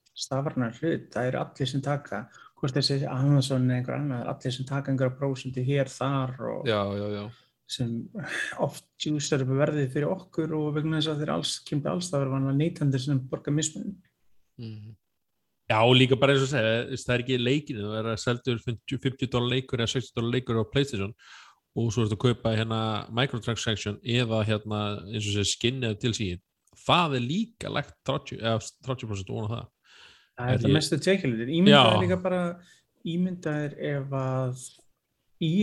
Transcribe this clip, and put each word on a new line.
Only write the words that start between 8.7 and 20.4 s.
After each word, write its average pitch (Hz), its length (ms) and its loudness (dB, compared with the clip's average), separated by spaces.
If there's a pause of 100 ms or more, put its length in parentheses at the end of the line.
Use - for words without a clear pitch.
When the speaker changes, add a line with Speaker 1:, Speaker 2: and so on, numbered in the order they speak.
Speaker 1:
djúsar 147 460 0
upp 131 100 0
verðið 143 380 0
fyrir 151 180 0
okkur 165 460 -4
og 151 180 -2
vegna 156 240 0
þess 156 140 0
að 147 100 -2
þeir 151 140 -2
alls, - 260 -4
kemur 147 300 -2
alls 180 160 -4
staðar 139 240 0
vanlega 135 240 2
neytendur 147 420 2
sem 135 200 0
borga 135 340 -6
mismuninn. - 420 -4 (640)
Speaker 2:
Mhm. 110 360 -12 (720)
Speaker 3:
Já, 110 160 4
og 127 100 10
líka 127 240 6
bara 139 140 6
eins 135 80 4
og 131 80 0
segja, 117 480 0
það - 180 -2
er 120 80 0
ekki 127 160 0
leikinn, 127 380 0
það 107 220 -6
er 110 100 -4
að 107 100 -2
seldur 120 400 -2
fimmtíu, - 400 -6
fimmtíu 131 300 -2
dólar 123 240 0
leikur 131 260 -2
eða 113 140 0
sextíu - 240 -6
dólar 117 160 -2
leikur 123 260 0